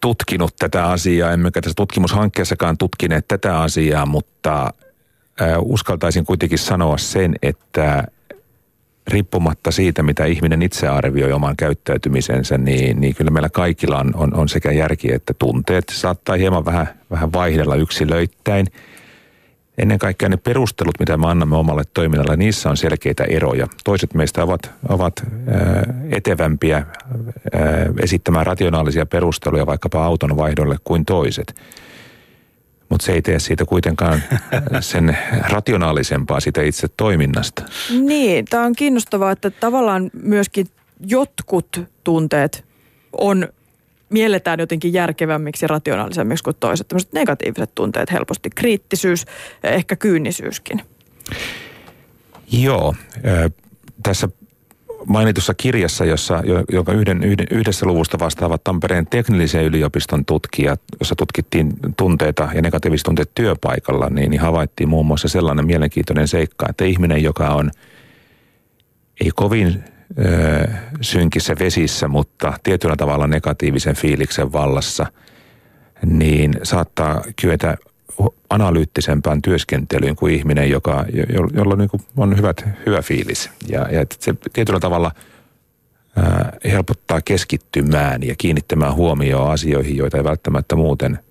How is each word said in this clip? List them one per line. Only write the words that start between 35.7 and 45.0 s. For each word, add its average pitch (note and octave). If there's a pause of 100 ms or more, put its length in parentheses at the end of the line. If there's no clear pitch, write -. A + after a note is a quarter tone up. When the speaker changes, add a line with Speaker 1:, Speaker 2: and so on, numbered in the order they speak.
Speaker 1:
siitä D2+
itse D2+ (100)
toiminnasta. F2+ (380)
Speaker 3:
Niin, C4+
tää A#3
on A#3+
kiinnostavaa, A3
että G3
tavallaan A3+
myöskin G3+ (400)
jotkut G3+ (220)
tunteet D#3 (520)
on, G3 (640)
mielletään G3+
jotenkin E3+
järkevämmiksi D#3